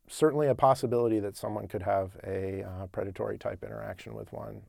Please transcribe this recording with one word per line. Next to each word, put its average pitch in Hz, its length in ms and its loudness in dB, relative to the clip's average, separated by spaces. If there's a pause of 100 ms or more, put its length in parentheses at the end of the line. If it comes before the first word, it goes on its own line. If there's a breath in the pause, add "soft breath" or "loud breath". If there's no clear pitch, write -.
(120)
certainly 151 360 4
a 127 80 4
possibility 120 640 4
that 101 160 -4
someone 107 320 -6
could 101 140 -4
have 95 340 0 (100)
a, 95 380 -4
uh, 92 240 -8
predatory 101 500 -4
type 104 240 -6
interaction 110 500 -10
with 107 200 -12
one. 107 360 -10